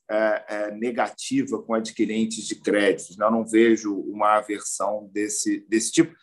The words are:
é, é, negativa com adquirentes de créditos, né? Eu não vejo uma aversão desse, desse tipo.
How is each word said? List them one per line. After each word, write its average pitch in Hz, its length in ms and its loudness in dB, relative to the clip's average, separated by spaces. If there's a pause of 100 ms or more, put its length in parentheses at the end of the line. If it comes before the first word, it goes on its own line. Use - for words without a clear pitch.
(100)
é, 110 380 0
é, 104 220 -6
negativa 113 920 -4
com 113 120 -4
adquirentes 110 720 -2
de - 80 -6
créditos, 101 640 0
né? 104 80 2
Eu 110 40 4
não 113 140 0
vejo 110 500 4
uma 104 440 2
aversão 104 720 -6
desse, 104 560 -4
desse 110 240 0
tipo. 170 300 2